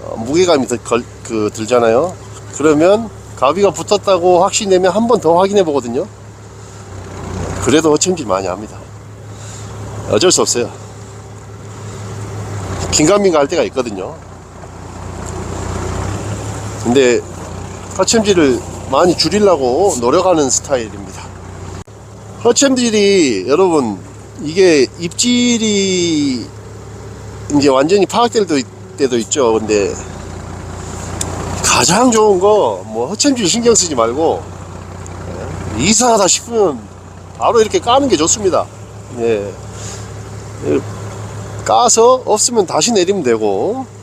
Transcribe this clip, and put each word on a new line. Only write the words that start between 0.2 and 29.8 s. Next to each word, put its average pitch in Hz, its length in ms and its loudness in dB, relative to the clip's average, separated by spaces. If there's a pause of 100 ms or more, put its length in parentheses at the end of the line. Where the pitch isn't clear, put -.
더 120 160 -2
걸-, 120 200 0 (200)
그, 107 300 0
들잖아요. 120 600 2 (420)
그러면 170 540 4 (260)
가비가 185 360 2
붙었다고 180 720 2
확신이 196 260 0
되면 185 220 4
한 220 160 2
번 233 120 4
더 160 200 4
확인해 196 240 4
보거든요. 139 420 -2 (1600)
그래도 156 260 4
허챔질 165 360 2
많이 95 200 0
합니다. 98 300 -8 (1300)
어쩔 147 200 4
수 - 100 4
없어요. 113 280 -2 (2250)
긴가민가 180 480 4
할 139 80 4
때가 160 160 0
있거든요. 110 520 -4 (2750)
근데 120 360 4 (800)
허챔질을 180 640 4 (300)
많이 156 260 4
줄이려고 160 840 2
노력하는 156 500 4
스타일입니다. 104 720 -4 (1200)
허챔질이, 208 1040 4
여러분, 147 500 2 (460)
이게 160 420 4 (140)
입질이 185 1500 0 (1120)
이제 143 120 4
완전히 160 360 4
파악될 226 380 2
때도 160 160 0
있-, - 380 -10
때도 127 220 0
있죠. 113 340 2
근데 107 380 2 (1700)